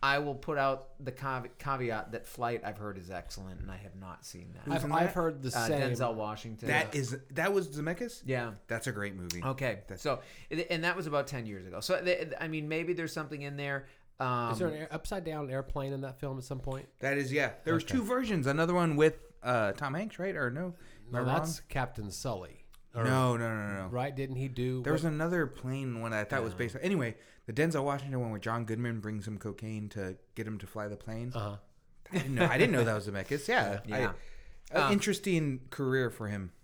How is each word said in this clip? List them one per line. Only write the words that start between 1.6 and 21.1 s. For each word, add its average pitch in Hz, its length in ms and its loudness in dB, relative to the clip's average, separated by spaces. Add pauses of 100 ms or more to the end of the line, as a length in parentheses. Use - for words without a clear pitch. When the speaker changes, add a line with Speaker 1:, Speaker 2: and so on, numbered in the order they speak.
Speaker 1:
that 113 140 -6
Flight, 117 380 -2
I've 101 140 -4
heard, 104 200 -6
is 90 120 -12
excellent, 92 500 -8
and 95 100 -6
I 95 80 -8
have 98 180 -12
not 92 280 -14
seen - 300 -14
that. - 80 -14 (100)
Speaker 2:
I've, 135 100 2
Speaker 3:
Who's - 20 0
in 147 80 0
Speaker 2:
I've 160 160 6
Speaker 3:
that? 180 60 -2
Speaker 2:
heard 160 280 2
the 131 60 -2
Speaker 1:
Uh, 120 180 2
Speaker 2:
same. 147 140 4 (120)
Speaker 1:
Denzel 117 220 0
Washington. 107 540 -4
Speaker 3:
That 151 260 2
is, 131 240 0 (140)
that 165 200 2
was 190 160 2
Zemeckis? 165 560 -4
Speaker 1:
Yeah. 123 280 -2 (160)
Speaker 3:
That's 113 180 -2
a 127 60 -2
great 101 240 -2
movie. 87 280 -6
Speaker 1:
Okay. 131 440 -2
Speaker 3:
That's 95 120 -10
Speaker 1:
So, 135 200 0 (500)
and 170 140 0
that 175 120 2
was 180 100 -4
about 143 200 2
ten 139 200 -6
years 98 200 -8
ago. 92 140 -8
So, 185 220 2
th-, 175 380 2
I 165 80 -4
mean, 156 200 -4
maybe 160 260 0
there's 165 180 -2
something 147 300 -6
in 143 160 -6
there. 139 300 -4 (300)
Um, 120 340 2
Speaker 2:
Is 110 60 0
there 180 100 2
an 156 60 0
air-, 156 160 -6
upside 170 340 -4
down 151 260 -4
airplane 135 420 -2
in 135 100 -4
that 131 160 -8
film 135 200 -4
at 127 60 -8
some 156 160 -6
point? 135 260 -4 (140)
Speaker 3:
That 139 180 2
is, 135 120 0
yeah. 135 200 4 (140)
There 160 100 4
was 160 100 2
Speaker 2:
Okay. - 120 -2
Speaker 3:
two 247 60 4
versions. 220 440 2
Another 160 280 4
one 170 220 6
with, 151 220 8 (240)
uh, 113 300 4
Tom 139 200 -2
Hanks, 208 260 -4
right? 185 180 -2
Or 131 140 0
no? 156 180 -4
Am 175 60 -8 (380)